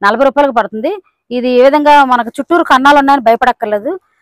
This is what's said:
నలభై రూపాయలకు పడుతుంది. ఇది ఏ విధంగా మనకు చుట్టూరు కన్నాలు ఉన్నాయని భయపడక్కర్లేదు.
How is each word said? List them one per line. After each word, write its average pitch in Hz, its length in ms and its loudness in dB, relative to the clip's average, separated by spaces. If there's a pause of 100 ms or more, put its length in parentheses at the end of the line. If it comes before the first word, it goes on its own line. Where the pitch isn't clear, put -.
నలభై 220 220 0
రూపాయలకు 277 300 0
పడుతుంది. 220 460 -4 (300)
ఇది 240 180 -4
ఏ 247 140 2
విధంగా 294 420 4
మనకు 240 240 -2
చుట్టూరు 330 340 -2
కన్నాలు 277 360 2
ఉన్నాయని 277 240 0
భయపడక్కర్లేదు. 226 760 -2 (240)